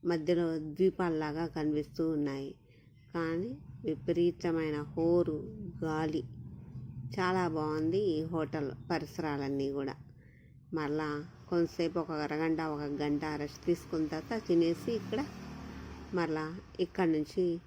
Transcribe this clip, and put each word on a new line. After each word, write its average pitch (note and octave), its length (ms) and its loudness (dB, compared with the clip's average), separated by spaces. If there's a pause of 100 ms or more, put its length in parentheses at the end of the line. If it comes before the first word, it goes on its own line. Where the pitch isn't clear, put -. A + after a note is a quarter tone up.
మధ్యలో E3 520 2
ద్వీపాల్లాగా D#3 880 2
కనిపిస్తూ D3+ 600 0
ఉన్నాయి. C#3 460 0 (580)
కానీ E3+ 440 -2 (280)
విపరీతమైన D#3+ 960 2
హోరు D#3+ 640 2 (400)
గాలి. D#3 400 0 (960)
చాలా F#3 280 4
బాగుంది D#3 500 2
ఈ E3+ 260 2
హోటల్ D#3 480 0 (200)
పరిసరాలన్నీ C#3 800 -2
కూడా. C#3 240 -2 (760)
మరలా D3+ 520 -2 (240)
కొంతసేపు E3+ 500 2
ఒక E3 120 -4
అరగంట, D#3 500 0
ఒక D3+ 180 -2
గంట D3 460 0
రెస్ట్ D3+ 400 -4
తీసుకున్న E3+ 420 0
తర్వాత D#3+ 400 -4
తినేసి E3+ 440 4
ఇక్కడ A3 340 -2 (880)
మరలా D#3+ 460 0 (200)
ఇక్కడి F3+ 320 2
నుంచి E3+ 560 2